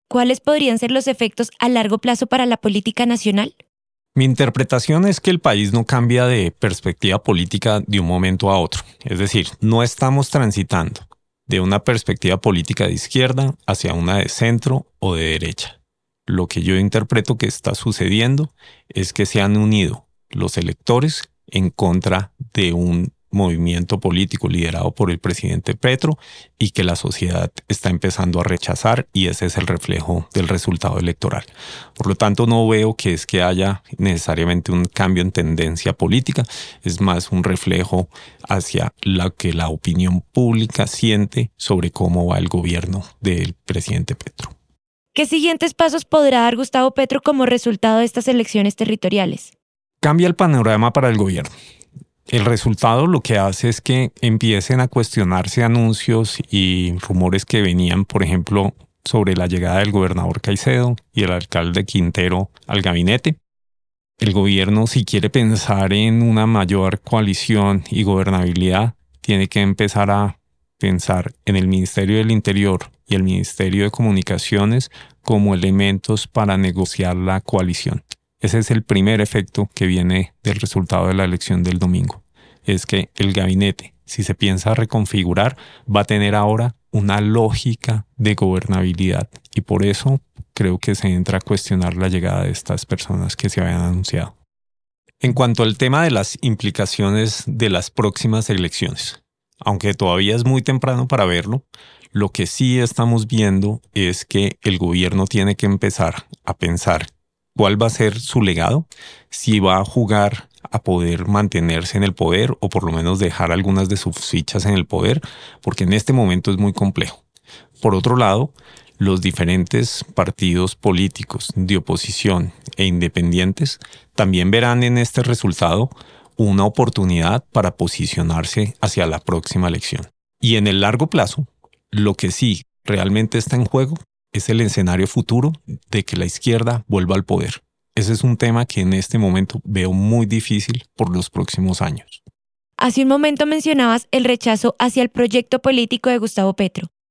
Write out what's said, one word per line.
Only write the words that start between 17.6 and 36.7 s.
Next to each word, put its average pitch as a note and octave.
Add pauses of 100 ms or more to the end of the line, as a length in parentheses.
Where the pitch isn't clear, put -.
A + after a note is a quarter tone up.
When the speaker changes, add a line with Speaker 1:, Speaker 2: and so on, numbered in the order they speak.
Speaker 2:
sucediendo A2+ (340)
es F#2
que G2+
se G#2
han G2+
unido G#2 (220)
los -
electores A#2+ (180)
en F#2+
contra F#2 (220)
de F2+
un F2 (180)
movimiento F2
político F#2
liderado E2+
por G2
el F2
presidente -
Petro C3+ (400)
y G#2+
que -
la F2
sociedad F2 (160)
está -
empezando F2+
a F2
rechazar, F2+
y F#2+
ese F2
es E2
el -
reflejo F2
del F#2
resultado F2+
electoral. - (520)
Por -
lo G2
tanto, G#2+
no A2+
veo A2
que -
es D#2+
que F#2
haya F#2 (160)
necesariamente E2+
un F2
cambio F#2
en F#2+
tendencia E2
política, A#2+ (400)